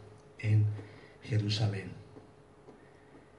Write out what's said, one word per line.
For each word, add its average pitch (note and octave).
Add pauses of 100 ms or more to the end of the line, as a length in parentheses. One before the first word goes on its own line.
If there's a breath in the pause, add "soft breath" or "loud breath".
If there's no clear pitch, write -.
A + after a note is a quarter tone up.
(400)
en G#2+ (560 loud breath)
Jerusalén". G#2 (1500 soft breath)